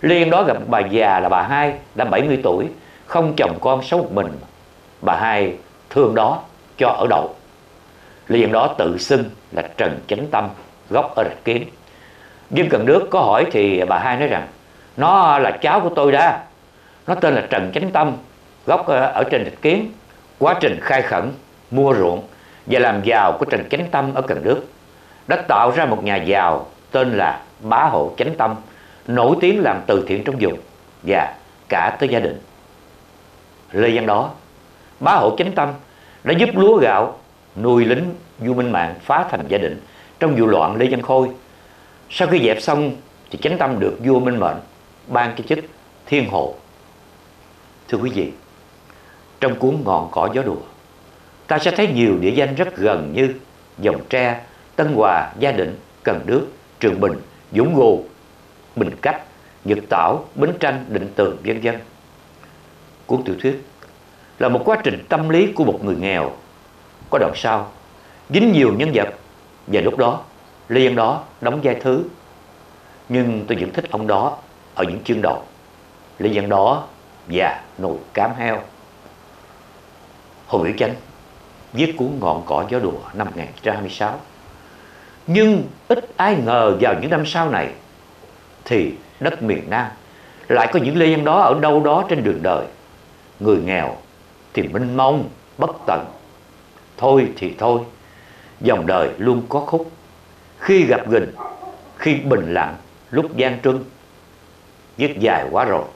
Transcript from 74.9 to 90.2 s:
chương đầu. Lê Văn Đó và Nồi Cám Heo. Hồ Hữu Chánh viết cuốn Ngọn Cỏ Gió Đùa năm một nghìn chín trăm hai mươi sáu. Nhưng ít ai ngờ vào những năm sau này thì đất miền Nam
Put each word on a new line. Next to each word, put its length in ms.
chương 180
đầu. 220
Lê 140
Văn 160
Đó 340
và 340
Nồi 200
Cám 240
Heo. 240
Hồ 120
Hữu 180
Chánh 160
viết 240
cuốn 100
Ngọn 260
Cỏ 240
Gió 100
Đùa 200
năm 140
một 80
nghìn 100
chín 180
trăm 100
hai 80
mươi 100
sáu. 280
Nhưng 360
ít 300
ai 180
ngờ 360
vào 200
những 100
năm 140
sau 240
này 200
thì 280
đất 240
miền 260
Nam 180